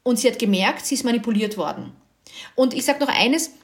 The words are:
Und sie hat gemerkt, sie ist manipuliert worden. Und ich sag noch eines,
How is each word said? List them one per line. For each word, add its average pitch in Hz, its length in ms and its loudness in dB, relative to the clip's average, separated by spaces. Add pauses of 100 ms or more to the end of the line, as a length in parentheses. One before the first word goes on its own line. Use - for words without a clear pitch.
Und 240 160 2
sie 262 100 4
hat - 100 -2
gemerkt, 202 460 0
sie 285 100 -2
ist 247 100 -2
manipuliert 220 520 0
worden. 151 360 -6 (640)
Und 254 200 2
ich 262 100 -4
sag 285 160 0
noch 285 80 0
eines, 277 440 2 (120)